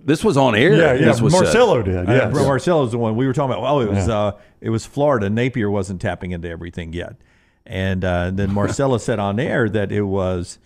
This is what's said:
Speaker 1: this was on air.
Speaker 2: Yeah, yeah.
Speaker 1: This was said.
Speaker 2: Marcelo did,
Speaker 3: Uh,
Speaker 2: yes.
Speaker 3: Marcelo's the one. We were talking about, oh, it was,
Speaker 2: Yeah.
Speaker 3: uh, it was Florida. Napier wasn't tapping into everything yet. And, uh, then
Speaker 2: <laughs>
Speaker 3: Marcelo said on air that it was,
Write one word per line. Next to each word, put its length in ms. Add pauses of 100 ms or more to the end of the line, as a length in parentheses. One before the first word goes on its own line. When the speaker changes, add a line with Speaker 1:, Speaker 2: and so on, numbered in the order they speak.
Speaker 1:
this 180
was 140
on 160
air. 220
Speaker 2:
Yeah, 180
yeah. 120
Speaker 1:
This 160
was 120
said. 100
Speaker 2:
Marcelo 380
did, 260
Speaker 3:
Uh, 40
Speaker 2:
yes. 240
Speaker 3:
Marcelo's 560
the 80
one. 160
We 100
were 80
talking 240
about, 100
oh, 120
it 100
was, 180
Speaker 2:
Yeah. 120
Speaker 3:
uh, 120 (300)
it 80
was 160
Florida. 440
Napier 420
wasn't 300
tapping 300
into 180
everything 440
yet. 220 (500)
And, 400
uh, 260
then 220
Speaker 2:
<laughs> 0
Speaker 3:
Marcelo 460
said 180
on 220
air 300
that 220
it 120
was, 640